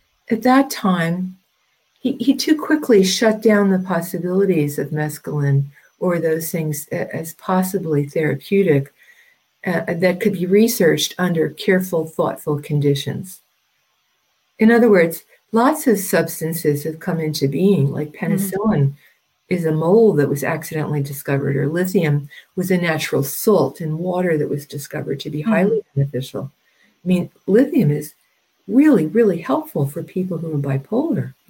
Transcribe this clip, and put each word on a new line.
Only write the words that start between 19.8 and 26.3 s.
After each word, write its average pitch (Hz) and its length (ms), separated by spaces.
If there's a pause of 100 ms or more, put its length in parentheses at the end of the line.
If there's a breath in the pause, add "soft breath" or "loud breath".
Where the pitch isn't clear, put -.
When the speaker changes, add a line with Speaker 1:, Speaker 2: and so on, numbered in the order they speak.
Speaker 1:
that 139 120
was 139 140
accidentally 151 600
discovered, 139 520
or 143 140
lithium 160 600 (280 loud breath)
was 185 160
a 185 60
natural 156 440
salt - 580
in 156 180
water 180 380
that 147 120
was 143 180
discovered 143 540
to 143 100
be 151 120
Speaker 2:
Mm-hmm. 220 100
Speaker 1:
highly 185 320 (100)
beneficial. 131 560 (540)